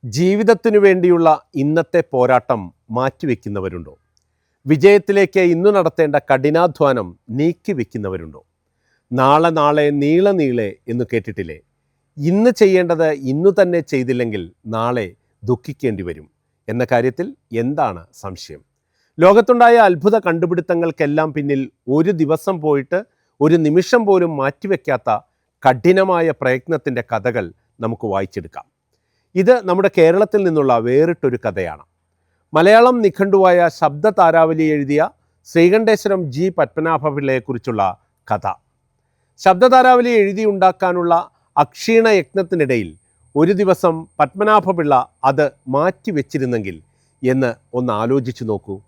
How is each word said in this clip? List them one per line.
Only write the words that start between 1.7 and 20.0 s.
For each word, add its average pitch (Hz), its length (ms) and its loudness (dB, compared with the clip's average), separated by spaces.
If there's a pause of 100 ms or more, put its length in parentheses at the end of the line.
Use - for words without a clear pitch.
പോരാട്ടം 123 640 0 (160)
മാറ്റിവെക്കുന്നവരുണ്ടോ? 101 1080 -8 (680)
വിജയത്തിലേക്ക് 196 760 2
ഇന്നു 175 300 2
നടത്തേണ്ട 165 460 0
കഠിനാധ്വാനം 135 1000 0 (120)
നീക്കിവെക്കുന്നവരുണ്ടോ? 110 1120 -6 (680)
നാളെ, 139 360 4
നാളെ, 147 420 0
നീളെ, 151 400 0
നീളെ 123 460 -2 (120)
എന്ന് 120 240 -4
കേട്ടിട്ടില്ലേ? 95 460 -8 (720)
ഇന്ന് 214 200 2
ചെയ്യേണ്ടത് 180 600 2
ഇന്നു 143 400 0 (120)
തന്നെ 175 180 0
ചെയ്തില്ലെങ്കിൽ 120 680 -4 (160)
നാളെ 113 480 -4 (300)
ദുഃഖിക്കേണ്ടി 117 580 -6
വരും 78 280 -12 (380)
എന്ന 120 240 -4
കാര്യത്തിൽ 131 420 -2 (180)
എന്താണ് 117 540 -4 (160)
സംശയം? 87 400 -16 (580)
ലോകത്തുണ്ടായ 233 560 6
അത്ഭുത 202 420 2